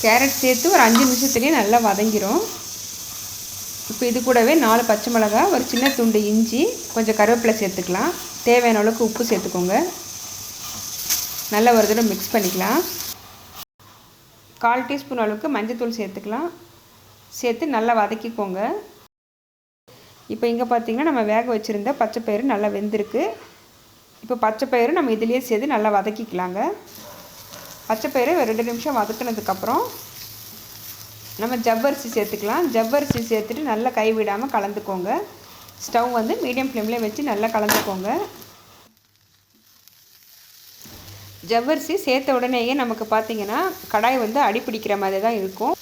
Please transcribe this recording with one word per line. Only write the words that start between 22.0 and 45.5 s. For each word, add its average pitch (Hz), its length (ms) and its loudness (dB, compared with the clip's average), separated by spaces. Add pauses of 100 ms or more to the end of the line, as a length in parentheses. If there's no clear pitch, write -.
பச்சை 226 260 -2
பயிறு 226 260 0
நல்லா 208 240 0
வெந்திருக்கு. 208 460 -2 (1040)
இப்போ 240 200 -4
பச்சை 220 280 0
பயிறு 247 260 4
நம்ம 247 180 2
இதுலயே 226 320 0
சேர்த்து 247 260 0
நல்லா 214 240 2
வதக்கிக்கலாங்க. 190 640 -4 (1300)
பச்சை 226 240 -4
பயிறு 269 280 2
ஒரு 269 100 4
ரெண்டு 220 180 0
நிமிஷம் 240 300 -4
வதக்குனதுக்கப்புறம் 214 840 -2 (1600)
நம்ம 240 140 -2 (100)
ஜவ்வரிசி 240 480 0
சேர்த்துக்கலாம். 214 600 -2
ஜவ்வரிசி 247 440 0 (100)
சேர்த்துட்டு 226 400 -2
நல்லா 226 280 0
கைவிடாம 220 560 0
கலந்துக்கோங்க. 202 560 -4 (760)
ஸ்டவ் 240 320 0
வந்து 226 160 0 (100)
மீடியம் 262 280 -2
ஃப்ளேம்ல 226 340 -4
வச்சு 214 240 -6
நல்லா 214 260 0
கலந்துக்கோங்க. 208 540 0 (3500)
ஜவ்வரிசி 277 440 0 (100)
சேர்த்த 269 320 2
உடனேயே 247 440 0
நமக்கு 226 320 -4
பார்த்தீங்கன்னா 220 460 -2 (340)
கடாய் 240 320 2
வந்து 226 220 0
அடி 214 200 0
பிடிக்கிற 220 340 -2
மாதிரி 190 240 0
தான் 226 160 2
இருக்கும். 190 400 -2